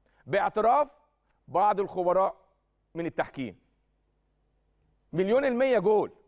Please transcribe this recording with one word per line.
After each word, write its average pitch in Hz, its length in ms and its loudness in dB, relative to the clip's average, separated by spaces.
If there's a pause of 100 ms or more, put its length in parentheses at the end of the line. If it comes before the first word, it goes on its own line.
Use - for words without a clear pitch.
(260)
باعتراف 214 600 0 (600)
بعض 196 320 0
الخبراء 185 560 0 (580)
من 170 120 -6
التحكيم. 135 520 -8 (1500)
مليون 196 320 0
المية 254 340 2
جول. 196 340 2 (160)